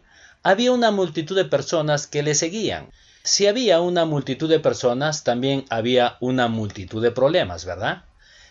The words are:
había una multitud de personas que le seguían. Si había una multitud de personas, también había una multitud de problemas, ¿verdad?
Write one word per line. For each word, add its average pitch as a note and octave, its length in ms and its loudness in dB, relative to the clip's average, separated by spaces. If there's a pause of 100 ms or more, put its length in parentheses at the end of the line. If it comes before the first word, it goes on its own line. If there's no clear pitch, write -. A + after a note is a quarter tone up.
(440)
había A3 280 4
una A#3 200 2
multitud E3+ 440 -2
de F#3+ 80 4
personas D3+ 640 -2
que D3 160 -4
le D3+ 120 0
seguían. D#3+ 540 -4 (340)
Si - 240 2
había G#3 340 4
una F3 240 2
multitud D3 440 -2
de D#3 120 4
personas, C3 640 0
también C3 440 0
había A#2+ 520 2
una B2+ 260 0
multitud A2 560 -6
de A#2 80 2
problemas, B2 540 0
¿verdad? F#2+ 400 -6 (460)